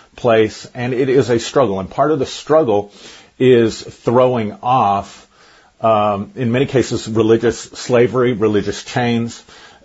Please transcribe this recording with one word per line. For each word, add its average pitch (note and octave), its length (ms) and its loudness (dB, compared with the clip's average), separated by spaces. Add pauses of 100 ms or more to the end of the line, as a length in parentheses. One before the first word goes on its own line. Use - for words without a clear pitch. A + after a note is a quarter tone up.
(160)
place. A2 580 0
And B2 200 -6
it C3 160 -2
is A#2+ 200 2
a A#2+ 100 2
struggle. A2+ 400 0
And F#2 100 -8
part C#3+ 220 0
of D#3 80 -2
the C3 60 -4
struggle D3 680 0 (460)
is A#2 440 4
throwing A#2+ 720 0 (100)
off, G#2 640 -2 (520)
um, G#2 540 0
in B2 160 -2
many B2+ 140 0
cases, A#2+ 420 -2
religious A2+ 520 2
slavery, B2 720 0
religious G2+ 500 -2
chains, A#2 600 -4 (420)